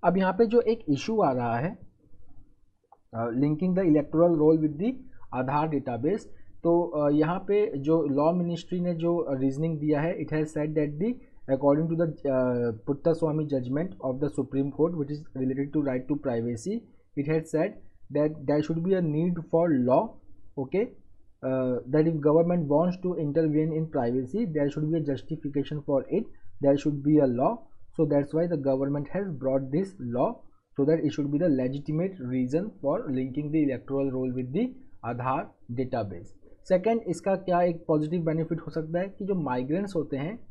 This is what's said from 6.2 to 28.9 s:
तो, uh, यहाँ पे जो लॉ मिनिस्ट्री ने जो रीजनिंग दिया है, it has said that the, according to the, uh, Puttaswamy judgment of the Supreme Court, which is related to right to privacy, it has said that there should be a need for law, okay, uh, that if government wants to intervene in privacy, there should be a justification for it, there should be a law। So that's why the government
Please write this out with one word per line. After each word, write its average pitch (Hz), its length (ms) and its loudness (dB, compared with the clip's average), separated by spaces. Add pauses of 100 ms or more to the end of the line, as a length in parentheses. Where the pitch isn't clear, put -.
तो, 170 420 2
uh, 147 200 4
यहाँ 165 200 2
पे 202 400 0
जो 156 240 2
लॉ 147 300 2
मिनिस्ट्री 175 480 -2
ने 175 140 0
जो 170 360 0
रीजनिंग 139 480 0
दिया 147 220 2
है, 170 180 0
it 156 140 -6
has 156 200 0
said 156 240 -2
that 147 240 0
the, 220 120 0 (420)
according 143 340 2
to 165 80 -2
the, 170 100 2 (300)
uh, 123 340 2 (180)
Puttaswamy 156 600 0
judgment 139 440 -2 (120)
of 131 160 -2
the 143 100 0
Supreme 135 400 -2
Court, 170 260 0
which 143 140 -4
is 147 100 -8 (140)
related 131 400 -2
to 156 80 2
right 127 260 -2
to 147 80 0
privacy, 123 640 -4 (340)
it 143 120 -2
has 160 220 0
said 165 240 0 (420)
that 151 300 0
there 147 160 2
should 165 200 -2
be 190 120 2
a 185 80 2
need 165 360 0 (120)
for 165 180 4 (220)
law, 139 100 6 (580)
okay, 156 240 -2 (600)
uh, 131 340 0 (180)
that 156 140 4
if 165 120 0
government 165 460 4
wants 165 380 2
to 180 120 0
intervene 156 560 2
in 156 140 -2
privacy, 131 600 -2
there 151 220 0
should 151 220 -2
be 165 80 2
a 156 60 -2
justification 143 840 -4
for 139 220 0
it, 180 160 -2 (380)
there 139 140 6
should 143 280 -2
be 151 140 6
a 143 80 6
law। 131 260 2 (440)
So 160 100 2
that's 143 280 0
why 165 120 2
the 170 100 -2
government 139 560 0